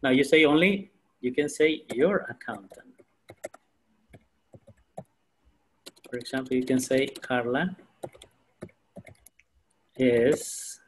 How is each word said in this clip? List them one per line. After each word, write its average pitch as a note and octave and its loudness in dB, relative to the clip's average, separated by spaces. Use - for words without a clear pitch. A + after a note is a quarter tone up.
Now C3 2
you C3+ 4
say D#3 6
only, F3 2
you B2 -4
can D3 -2
say, D#3 0
"Your D#3 2
accountant." - -14
For B2+ -10
example, B2+ -6
you B2+ 2
can B2+ 0
say, C3+ 0
"Carla C3 -2
is - 0